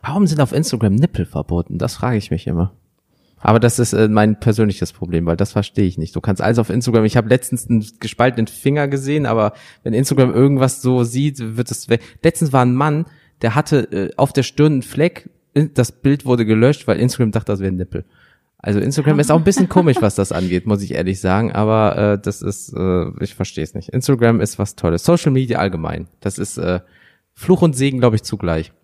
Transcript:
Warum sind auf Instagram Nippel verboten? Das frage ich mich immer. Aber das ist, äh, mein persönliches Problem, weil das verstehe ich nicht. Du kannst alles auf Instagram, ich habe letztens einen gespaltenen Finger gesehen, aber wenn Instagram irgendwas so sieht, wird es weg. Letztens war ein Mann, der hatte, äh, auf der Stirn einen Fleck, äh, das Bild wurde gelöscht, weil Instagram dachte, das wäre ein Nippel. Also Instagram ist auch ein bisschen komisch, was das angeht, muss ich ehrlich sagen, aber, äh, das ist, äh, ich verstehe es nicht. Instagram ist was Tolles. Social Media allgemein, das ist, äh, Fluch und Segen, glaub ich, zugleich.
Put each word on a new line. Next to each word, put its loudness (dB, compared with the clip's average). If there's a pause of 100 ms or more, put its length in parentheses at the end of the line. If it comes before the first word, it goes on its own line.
Warum 0
sind 0
auf 0
Instagram 0
Nippel 0
verboten? -6
Das -6
frage -2
ich -6
mich -6
immer. -2 (680)
Aber 4
das 2
ist, 0
äh, 4
mein 2
persönliches 0
Problem, -4
weil 0
das -2
verstehe -2
ich -2
nicht. -8
Du -6
kannst -2
alles 2
auf -2
Instagram, 0
ich 0
habe 0
letztens -2
einen 2 (140)
gespaltenen -2
Finger -2
gesehen, -2
aber 0 (300)
wenn -4
Instagram 2
irgendwas 2
so 2
sieht, -4
wird -4
es -10
weg. 2 (200)
Letztens 0
war 4
ein 2
Mann, 0 (360)
der 0
hatte, 2 (140)
äh, -4
auf 0
der 0
Stirn 2
einen -2
Fleck, -4 (240)
äh, 2
das 0
Bild 0
wurde 2
gelöscht, 2
weil 0
Instagram 0
dachte, -2
das -4
wäre -2
ein -4
Nippel. -6 (540)
Also -2
Instagram 0
ist 2
auch 6
ein 2
bisschen 2
komisch, 4
was 2
das -2
angeht, -2
muss 0
ich -8
ehrlich -4
sagen, 0
aber, 2
äh, 2
das -6
ist, -8
äh, 0 (180)
ich -8
verstehe -6
es -12
nicht. -12
Instagram 2
ist -4
was -4
Tolles. -2
Social 2
Media 0
allgemein, -6 (100)
das -6
ist, -8
äh, -2 (520)
Fluch 0
und 2
Segen, -2
glaub 4
ich, 0
zugleich. -4 (100)